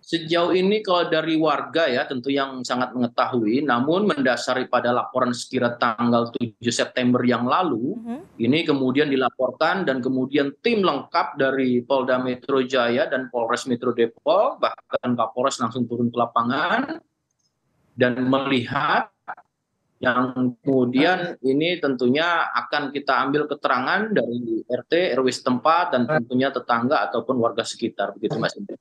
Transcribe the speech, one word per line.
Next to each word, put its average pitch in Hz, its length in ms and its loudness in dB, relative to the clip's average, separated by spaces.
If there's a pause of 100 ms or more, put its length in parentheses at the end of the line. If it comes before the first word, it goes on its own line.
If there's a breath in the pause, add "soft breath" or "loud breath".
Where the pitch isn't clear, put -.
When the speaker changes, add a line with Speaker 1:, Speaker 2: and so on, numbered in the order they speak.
Speaker 1:
Sejauh 165 480 2
ini 196 320 4
kalau 226 240 2
dari 160 320 2
warga 143 480 2
ya, 131 160 0
tentu 131 240 -6
yang 135 320 -2
sangat 123 320 -2
mengetahui, 123 720 0
namun 151 480 2
mendasari 127 560 0
pada 120 240 2
laporan 123 400 0
sekira 120 400 -2
tanggal 120 560 2
tujuh 120 400 -4
September 123 560 0
yang 120 240 2
lalu, 156 480 0
Speaker 2:
Mhm. 233 400 -12
Speaker 1:
ini 135 240 2
kemudian 139 480 0
dilaporkan 139 800 0
dan 131 160 -2
kemudian 139 560 0
tim 220 240 0
lengkap 147 560 -2
dari 131 400 2
Polda 127 400 0
Metro 127 400 -2
Jaya 127 480 0
dan 131 240 -6
Polres 117 320 -2
Metro 123 240 -2
Depok, 151 720 0
bahkan - 560 -2
Kapolres 127 400 -2
langsung 120 320 -4
turun 120 240 -2
ke 120 80 -4
lapangan 175 800 -2 (960)
dan 123 240 2
melihat 135 880 0 (880)
yang 123 640 0
kemudian 139 800 0
ini 156 400 0
tentunya 143 720 0
akan 143 400 -4
kita 135 320 -2
ambil 147 240 0
keterangan 156 640 -2
dari 120 560 -2
R 120 160 -4
T, - 80 -2 (240)
R 135 40 2
W 127 60 2
setempat, 131 680 0
dan 120 80 2
tentunya 131 480 0
tetangga 120 560 0
ataupun 123 320 -2
warga 117 240 0
sekitar. - 480 -4
Begitu, 123 240 -4
Mas - 160 -2
Indra. - 280 -14